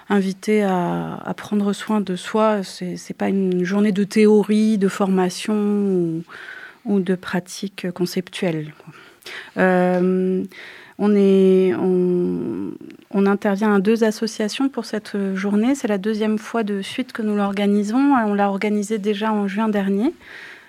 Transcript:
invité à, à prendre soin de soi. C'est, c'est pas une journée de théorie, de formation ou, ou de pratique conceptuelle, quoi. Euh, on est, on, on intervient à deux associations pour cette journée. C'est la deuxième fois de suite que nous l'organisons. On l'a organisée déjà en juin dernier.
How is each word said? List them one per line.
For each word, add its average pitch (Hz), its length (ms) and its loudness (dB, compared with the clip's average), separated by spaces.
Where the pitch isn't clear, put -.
invité 202 520 2
à, 175 520 0
à - 180 -8
prendre 202 400 -2
soin 214 300 -2
de 185 120 -4
soi. 214 480 0
C'est, 180 360 -10
c'est - 160 -14
pas 202 160 -2
une 185 340 0
journée 202 260 2
de 202 140 0
théorie, 214 720 4
de 196 120 2
formation 190 680 0
ou, 196 720 0
ou 202 160 2
de 185 140 0
pratique 180 760 -6
conceptuelle, 175 880 -4
quoi. - 160 -20
Euh, 185 880 2
on 208 180 2
est, 190 580 6
on, 180 1000 0
on 196 160 2
intervient 202 480 0
à 196 60 4
deux 220 240 2
associations 220 640 -2
pour 240 160 -6
cette 214 320 -8
journée. 208 400 0
C'est 262 140 -4
la 208 100 0
deuxième 214 400 -2
fois 226 260 -4
de 202 180 -4
suite 254 320 -8
que 233 80 -6
nous 214 120 -2
l'organisons. 208 800 2
On 214 200 2
l'a 202 160 2
organisée 208 480 -2
déjà 208 340 -2
en 202 160 0
juin 214 220 0
dernier. 202 420 0